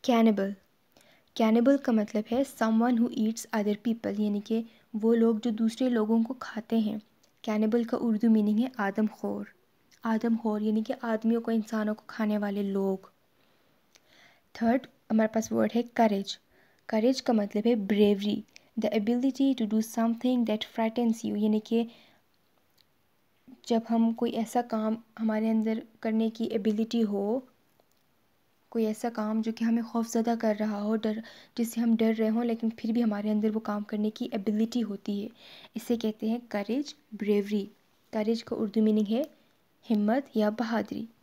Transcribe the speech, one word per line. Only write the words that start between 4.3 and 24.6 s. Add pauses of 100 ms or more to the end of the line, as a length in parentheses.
कि (300)
वो
लोग
जो
दूसरे
लोगों
को
खाते
हैं। (420)
कैनिबल
का
उर्दू
मीनिंग
है
आदमखोर। (520)
आदमखोर
यानी
कि
आदमियों
को,
इंसानों
को
खाने
वाले
लोग। (1400)
थर्ड (240)
हमारे
पास
वर्ड
है
करेज। (500)
करेज
का
मतलब
है
bravery, (380)
the
ability
to
do
something
that (120)
frightens
you,
यानी
कि (1800)
जब
हम
कोई
ऐसा